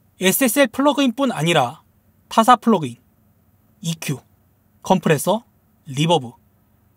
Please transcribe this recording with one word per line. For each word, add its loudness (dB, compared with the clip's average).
에스에스엘 0
플러그인뿐 0
아니라 -2
타사 4
플러그인, -2
이큐, -8
컴프레서, -2
리버브, -2